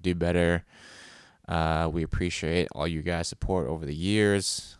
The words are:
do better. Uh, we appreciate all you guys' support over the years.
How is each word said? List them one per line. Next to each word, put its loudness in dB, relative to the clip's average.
do 0
better. 2
Uh, 0
we -2
appreciate -2
all -4
you -2
guys' -2
support -2
over -4
the -6
years. 2